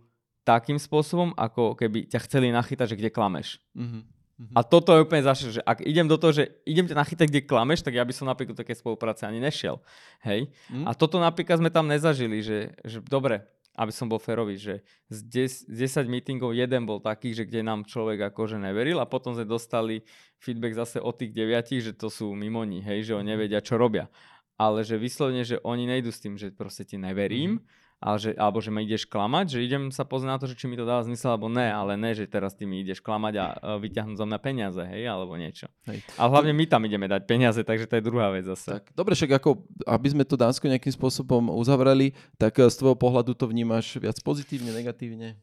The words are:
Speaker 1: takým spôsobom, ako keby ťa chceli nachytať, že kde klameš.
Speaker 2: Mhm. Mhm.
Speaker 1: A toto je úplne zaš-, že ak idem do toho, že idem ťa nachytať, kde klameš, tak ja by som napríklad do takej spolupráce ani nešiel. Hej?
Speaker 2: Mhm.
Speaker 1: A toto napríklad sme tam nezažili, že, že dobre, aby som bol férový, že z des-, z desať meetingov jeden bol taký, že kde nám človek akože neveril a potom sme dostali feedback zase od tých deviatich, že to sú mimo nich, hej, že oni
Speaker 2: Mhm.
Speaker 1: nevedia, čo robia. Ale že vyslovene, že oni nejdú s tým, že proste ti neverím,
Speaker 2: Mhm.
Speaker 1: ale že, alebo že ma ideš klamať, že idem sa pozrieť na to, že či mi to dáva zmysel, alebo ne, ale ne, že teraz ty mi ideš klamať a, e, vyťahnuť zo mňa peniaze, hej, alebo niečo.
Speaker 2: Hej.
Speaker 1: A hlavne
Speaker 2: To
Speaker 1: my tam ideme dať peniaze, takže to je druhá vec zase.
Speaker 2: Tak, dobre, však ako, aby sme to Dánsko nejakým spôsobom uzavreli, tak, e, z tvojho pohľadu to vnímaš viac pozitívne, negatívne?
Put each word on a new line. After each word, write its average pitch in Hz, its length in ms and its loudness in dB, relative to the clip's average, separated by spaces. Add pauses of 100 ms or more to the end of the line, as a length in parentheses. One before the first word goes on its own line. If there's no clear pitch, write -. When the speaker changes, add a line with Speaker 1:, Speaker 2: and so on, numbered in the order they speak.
(420)
Speaker 1:
takým 123 360 4
spôsobom, 165 560 0
ako 113 400 0
keby 110 320 -2
ťa - 160 -2
chceli 131 260 2
nachytať, 120 380 0
že 107 100 -4
kde 107 140 -2
klameš. 95 480 -2 (140)
Speaker 2:
Mhm. 117 340 -10 (360)
Mhm. 107 100 -16
Speaker 1:
A 120 100 4
toto 170 280 8
je 160 100 10
úplne 156 220 4
zaš-, 131 320 2
že 117 80 -4
ak - 180 2
idem 160 240 2
do 156 120 4
toho, 160 180 4
že 143 160 2 (140)
idem 160 200 2
ťa 165 140 -2
nachytať, 160 280 2
kde 143 160 2
klameš, 135 380 2
tak 131 140 -4
ja 120 80 2
by 123 80 -2
som 131 160 -8
napríklad 123 260 -4
do 107 80 -10
takej 113 160 -8
spolupráce 113 460 -4
ani 113 160 -6
nešiel. 127 400 -4 (420)
Hej? 117 300 -2 (160)
Speaker 2:
Mhm. 127 160 -8
Speaker 1:
A 117 100 -2
toto 160 240 0
napríklad 170 400 2
sme 165 140 2
tam 160 160 2
nezažili, 143 540 0
že, 107 180 -2 (240)
že 113 180 -12
dobre, 131 460 0 (260)
aby 110 160 -2
som 110 160 -6
bol 110 140 -2
férový, 107 400 -4
že 101 240 -8 (240)
z 107 160 -14
des-, 123 400 -2
z - 160 -14
desať 131 260 0
meetingov 123 480 -4
jeden 123 300 0
bol 107 160 -4
taký, 107 320 -4
že 113 120 -4
kde 110 200 -4
nám 110 220 -4
človek 110 420 -4
akože 107 320 -6
neveril 107 400 -2
a 123 80 -2
potom 127 260 -6
sme 117 120 -6
dostali 113 580 -4 (340)
feedback 117 380 -6
zase 117 240 -6
od 117 160 -4
tých 117 160 -8
deviatich, 117 500 0
že 113 120 -6
to 110 160 -10
sú 107 240 -6
mimo 107 300 -6
nich, 98 200 -6
hej, 101 200 -4
že 110 120 -4
oni 101 100 -4
Speaker 2:
Mhm. 104 80 -4
Speaker 1:
nevedia, 107 280 0
čo 120 160 -2
robia. 110 340 2 (440)
Ale 110 280 2
že 110 140 -4
vyslovene, 127 460 -2
že 117 180 -4
oni 120 260 -4
nejdú 123 240 -2
s - 80 -10
tým, 101 160 -12
že 101 160 -12
proste 98 320 -12
ti - 140 -14
neverím, 101 600 -2
Speaker 2:
Mhm. - 240 -14 (200)
Speaker 1:
ale 104 180 0
že, 107 140 -4
alebo 104 260 0
že 107 100 -4
ma 107 120 -4
ideš 107 260 -4
klamať, 123 420 0
že 131 120 -4
idem 127 280 -2
sa 131 140 -6
pozrieť 135 260 -4
na 135 80 -2
to, 135 100 -6
že 127 80 -10
či 120 120 -10
mi 123 80 -8
to 120 80 -6
dáva 120 200 0
zmysel, 120 280 -2
alebo 110 180 0
ne, 120 160 0
ale 104 300 -2
ne, 110 160 -2
že 107 160 -4
teraz 98 260 -4
ty - 120 -18
mi 95 180 -6
ideš 95 160 -6
klamať 107 360 -4
a, 95 180 -2
e, 104 280 -6
vyťahnuť 107 360 -6
zo 107 100 -4
mňa 107 120 -4
peniaze, 101 460 -4
hej, 98 220 -8
alebo 92 280 -6
niečo. 85 360 -12 (140)
Speaker 2:
Hej. 107 180 -10 (120)
Speaker 1:
A - 120 4
hlavne 147 240 6
Speaker 2:
To 151 80 2
Speaker 1:
my 160 80 4
tam 131 160 4
ideme 104 240 -2
dať 98 180 0
peniaze, 117 360 4
takže 110 260 -2
to 117 80 -2
je 113 80 2
druhá 113 260 2
vec 95 160 -2
zase. 92 300 -8
Speaker 2:
Tak, - 180 -12
dobre, 180 220 2
však 143 180 2
ako, 139 180 6 (340)
aby 117 240 2
sme 143 160 2
to 139 100 -2
Dánsko 123 320 2
nejakým 131 240 0
spôsobom 127 580 0
uzavreli, 135 640 6 (260)
tak, 110 200 2
e, 127 100 10
z 117 100 6
tvojho 131 200 6
pohľadu 123 380 4
to 127 120 -2
vnímaš 113 500 0
viac 107 240 -4
pozitívne, 139 520 -4
negatívne? 113 720 -8